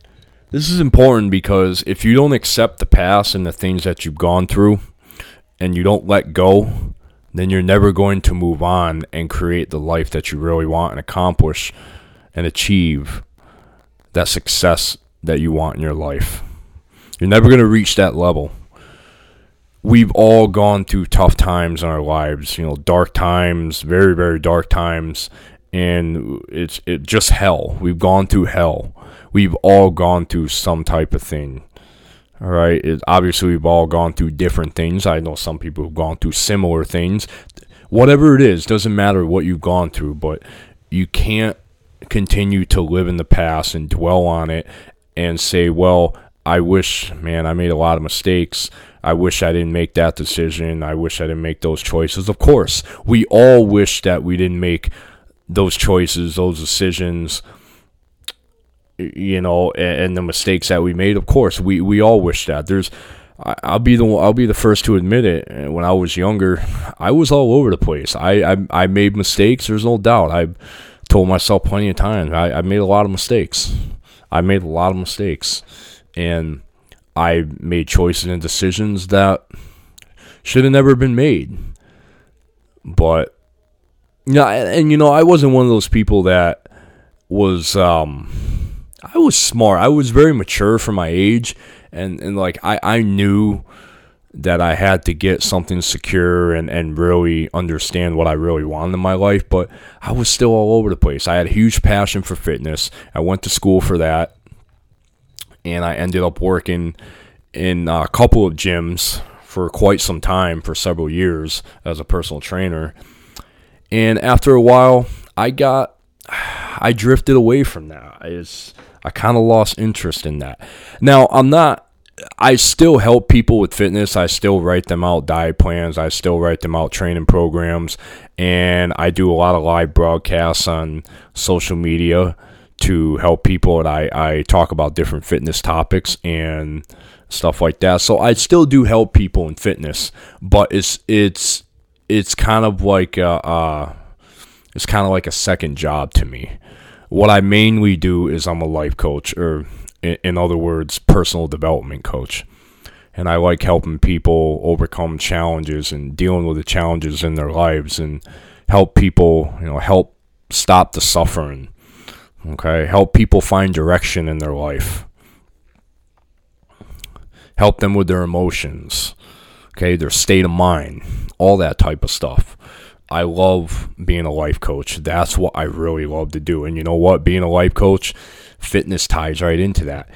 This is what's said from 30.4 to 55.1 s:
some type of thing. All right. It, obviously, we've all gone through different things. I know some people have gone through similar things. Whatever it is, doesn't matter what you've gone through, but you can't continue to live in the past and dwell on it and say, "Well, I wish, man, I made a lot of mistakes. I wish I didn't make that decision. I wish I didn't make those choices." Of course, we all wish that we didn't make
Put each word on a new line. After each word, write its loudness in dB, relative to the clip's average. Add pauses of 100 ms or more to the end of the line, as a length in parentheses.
some -4
type -2
of -4
thing. -10 (760)
All -8
right. 2
It, -2
obviously, 0
we've -2
all 2
gone -2
through -4
different -4
things. -4
I 0
know -8
some -10
people -10
have -12
gone -6
through -4
similar -2
things. -4 (600)
Whatever 6
it 6
is, 4
doesn't 0
matter 2
what 0
you've -2
gone 0
through, -8
but -8 (480)
you -2
can't -2 (540)
continue 0
to 2
live 0
in -4
the -4
past 0
and -8
dwell 0
on -2
it -6 (500)
and -4
say, 0
"Well, 2 (300)
I 0
wish, -2
man, -6
I -2
made -2
a -2
lot 2
of -4
mistakes. -4 (340)
I 0
wish -2
I 0
didn't -2
make -4
that 2
decision. -6
I -6
wish -6
I -4
didn't -6
make -8
those -4
choices." -4
Of -4
course, 2 (240)
we 4
all 8
wish 0
that 0
we -4
didn't -2
make -2 (580)